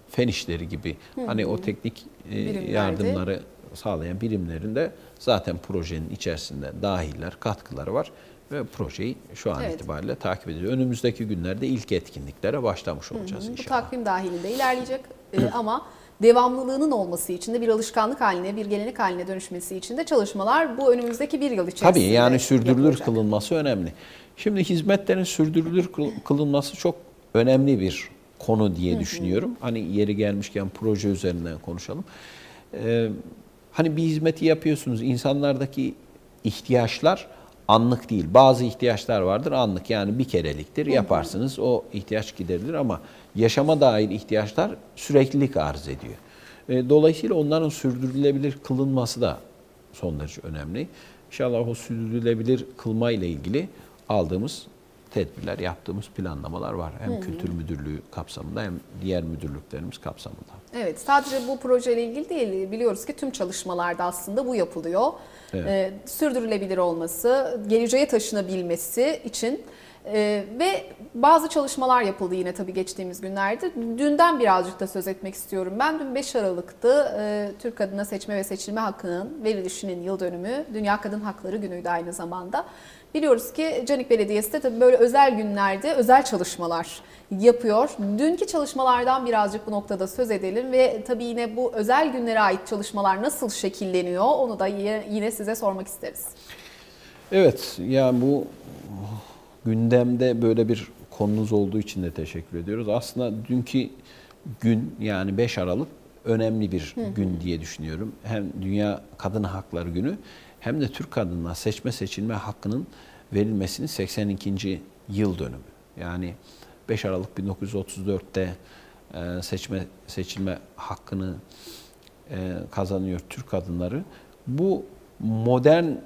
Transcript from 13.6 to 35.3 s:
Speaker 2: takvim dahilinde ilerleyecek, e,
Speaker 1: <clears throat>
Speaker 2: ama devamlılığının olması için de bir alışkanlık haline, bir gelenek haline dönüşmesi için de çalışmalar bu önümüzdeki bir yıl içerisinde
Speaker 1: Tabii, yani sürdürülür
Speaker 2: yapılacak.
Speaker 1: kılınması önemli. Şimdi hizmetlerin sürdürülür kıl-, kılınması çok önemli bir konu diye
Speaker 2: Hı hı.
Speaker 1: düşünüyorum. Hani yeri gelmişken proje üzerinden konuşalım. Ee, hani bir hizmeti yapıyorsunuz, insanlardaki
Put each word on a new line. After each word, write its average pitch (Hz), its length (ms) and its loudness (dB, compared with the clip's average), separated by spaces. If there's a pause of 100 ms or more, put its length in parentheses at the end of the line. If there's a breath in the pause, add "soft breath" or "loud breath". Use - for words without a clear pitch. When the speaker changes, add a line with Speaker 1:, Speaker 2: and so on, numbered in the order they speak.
Speaker 2:
takvim 240 380 -4
dahilinde 185 480 -2
ilerleyecek, 262 460 -2 (320)
e, 190 120 2
Speaker 1:
<clears throat> - 100 0
Speaker 2:
ama 233 320 -2 (360 loud breath)
devamlılığının 254 680 6
olması 185 420 -2
için 202 220 -4
de 240 60 -2
bir 233 80 2
alışkanlık 220 520 0
haline, 196 360 0
bir 214 100 -6
gelenek 208 320 -4
haline 180 280 -2
dönüşmesi 190 500 -8
için 233 200 -8
de 320 80 -2
çalışmalar 240 720 2
bu 269 140 6
önümüzdeki 247 480 -2
bir 277 100 0
yıl 185 180 0
içerisinde 185 240 6
Speaker 1:
Tabii, 104 200 4
yani 123 260 8
sürdürülür 127 460 4
Speaker 2:
yapılacak. 139 200 4
Speaker 1:
kılınması 107 500 2
önemli. 120 380 0 (440 loud breath)
Şimdi 196 280 0
hizmetlerin 190 600 2
sürdürülür 165 680 2
kıl-, 147 180 -2 (140)
kılınması 143 520 2
çok - 200 0 (380)
önemli 131 460 6
bir - 280 0 (300)
konu 107 380 2
diye 87 160 0
Speaker 2:
Hı 78 40 2
hı. - 40 -2
Speaker 1:
düşünüyorum. 90 500 -2 (100)
Hani 104 360 -4
yeri 104 200 2
gelmişken 101 580 -2
proje 104 340 0
üzerinden 87 500 -2
konuşalım. 90 460 -10 (720 loud breath)
Ee, 113 340 0 (640)
hani 160 240 2
bir 165 60 2
hizmeti 160 420 2
yapıyorsunuz, 151 580 2
insanlardaki 135 920 0 (500)